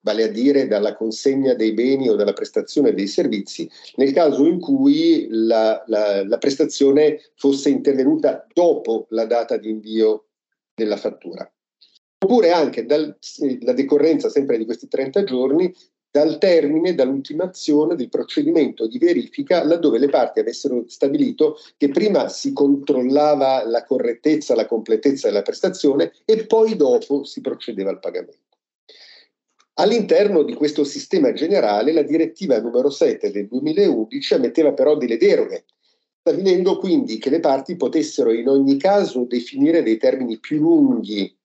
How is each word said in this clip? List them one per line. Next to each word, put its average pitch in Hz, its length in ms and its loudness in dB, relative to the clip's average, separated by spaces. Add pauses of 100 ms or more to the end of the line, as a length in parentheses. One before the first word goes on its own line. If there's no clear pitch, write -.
vale 107 240 -2
a 107 40 0
dire 127 380 2
dalla 104 300 -2
consegna 135 580 0
dei 110 200 0
beni 131 340 0
o 104 80 2
dalla 101 160 0
prestazione - 600 -2
dei 98 140 -2
servizi, 107 640 -4 (240)
nel 135 180 2
caso 143 340 4
in 175 120 2
cui 147 720 2
la, 110 560 2
la, 104 400 0
la 117 120 -2
prestazione 143 840 2 (160)
fosse 139 320 0
intervenuta 143 840 0
dopo 139 580 0
la 113 160 -2
data 117 300 -2
di 107 140 -8
invio 110 540 -2 (500)
della 107 220 -2
fattura. - 520 -10 (680)
Oppure 196 360 4
anche 123 340 0
dal, 147 280 -2 (460)
la 123 140 -2
decorrenza 135 560 2
sempre 135 260 0
di 110 80 -2
questi 110 240 -10
trenta 135 360 -2
giorni 135 460 0 (400)
dal 156 280 0
termine, 170 560 2
dall'ultimazione 147 1000 -2
del 123 120 -6
procedimento 147 760 -2
di 117 100 -8
verifica, 156 680 0
laddove 151 360 2
le 139 100 2
parti 131 320 0
avessero 117 460 -4
stabilito 143 720 0 (180)
che 143 140 0
prima 170 400 0
si 139 240 -6
controllava 139 1120 2
la 117 160 -2
correttezza, 127 680 -2
la 110 100 0
completezza 113 640 -2
della 101 140 0
prestazione 151 680 -2 (120)
e 220 220 0
poi 220 300 2
dopo 139 480 0
si - 180 -16
procedeva 107 480 -6
al 92 100 -8
pagamento. - 560 -12 (1160)
All'interno 190 680 2
di 123 100 -6
questo 147 300 -2
sistema 139 500 -2
generale, 139 580 0
la 160 100 2
direttiva 156 560 0
numero 120 300 0
sette 120 420 0
del 101 180 -8
duemilaundici 143 840 -2
ammetteva 147 400 2
però 143 240 2
delle 113 220 -4
deroghe, - 460 0 (560)
stabilendo 180 580 0
quindi 131 400 -2
che 135 100 -6
le 156 120 0
parti - 360 -2
potessero 139 560 -2
in 117 160 -2
ogni 139 300 2
caso 180 500 0
definire 143 540 0
dei 113 160 0
termini 127 400 -2
più - 180 -8
lunghi 123 880 2